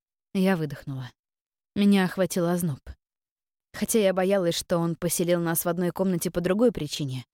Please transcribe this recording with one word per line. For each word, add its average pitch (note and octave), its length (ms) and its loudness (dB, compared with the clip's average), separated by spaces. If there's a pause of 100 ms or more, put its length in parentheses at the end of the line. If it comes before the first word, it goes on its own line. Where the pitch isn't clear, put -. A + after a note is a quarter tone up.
(340)
Я F#3+ 220 2
выдохнула. C#3 540 -8 (640)
Меня G3+ 300 4
охватил F3+ 420 0
озноб. F3 340 -2 (920)
Хотя - 240 -2
я F#3+ 140 4
боялась, F#3 420 2
что - 240 -2
он E3+ 180 -2
поселил F3 440 0
нас E3 240 -2
в F3 40 -2
одной F3 220 0
комнате F3+ 400 -2
по F3+ 120 -4
другой G#3 300 2
причине, C3+ 600 -6